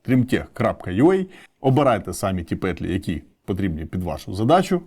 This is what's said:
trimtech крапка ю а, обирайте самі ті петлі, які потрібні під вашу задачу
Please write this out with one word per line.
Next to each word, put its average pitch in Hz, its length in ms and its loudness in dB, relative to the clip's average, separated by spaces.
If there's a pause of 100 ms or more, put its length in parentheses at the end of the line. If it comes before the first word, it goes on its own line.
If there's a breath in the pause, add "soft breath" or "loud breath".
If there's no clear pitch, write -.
trimtech 123 460 2
крапка 101 380 -2
ю 135 200 4
а, 190 140 0 (360 loud breath)
обирайте 127 520 2
самі 92 300 -2
ті - 120 -4
петлі, 87 380 -4
які 85 280 -4 (240)
потрібні 90 400 -4
під 90 180 -6
вашу 85 300 -8
задачу 170 520 2